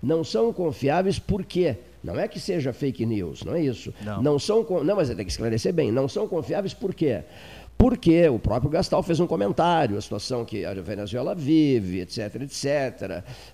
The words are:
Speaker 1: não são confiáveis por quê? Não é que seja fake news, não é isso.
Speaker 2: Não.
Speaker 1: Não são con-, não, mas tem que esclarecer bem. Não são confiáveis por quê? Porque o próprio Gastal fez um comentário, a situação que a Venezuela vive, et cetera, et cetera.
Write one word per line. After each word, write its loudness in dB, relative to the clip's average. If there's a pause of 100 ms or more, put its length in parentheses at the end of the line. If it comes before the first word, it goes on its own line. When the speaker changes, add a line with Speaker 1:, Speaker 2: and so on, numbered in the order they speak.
Speaker 1:
não 0
são 0
confiáveis 0
por -2
quê? 0 (260)
Não -6
é -2
que -12
seja -2
fake -2
news, -4
não -4
é 0
isso. -4 (120)
Speaker 2:
Não. -4
Speaker 1:
Não 4
são 2
con-, 0
não, 2
mas 2
tem -4
que -6
esclarecer 0
bem. 2
Não 0
são -4
confiáveis -4
por -6
quê? 0 (540)
Porque 6
o 2
próprio 0
Gastal 2
fez 2
um 2
comentário, 2
a -4
situação -6
que -6
a -6
Venezuela -6
vive, 4
et -8
cetera, -8
et -10
cetera. -4 (300)